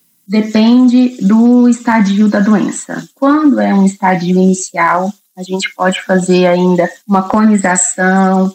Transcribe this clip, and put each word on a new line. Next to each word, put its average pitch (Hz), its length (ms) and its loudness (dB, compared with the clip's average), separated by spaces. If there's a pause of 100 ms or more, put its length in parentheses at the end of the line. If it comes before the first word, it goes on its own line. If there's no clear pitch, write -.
(260)
Depende 233 960 2
do 240 460 2
estadio 214 640 0
da 208 100 -2
doença. - 760 -2
Quando 285 460 0
é 202 140 0
um 196 120 2
estadio 185 560 -2
inicial, 185 720 -2 (220)
a 185 80 -16
gente 185 320 -8
pode 185 280 -4
fazer 180 420 0
ainda 180 420 0 (180)
uma 190 180 -2
conização, 190 1300 0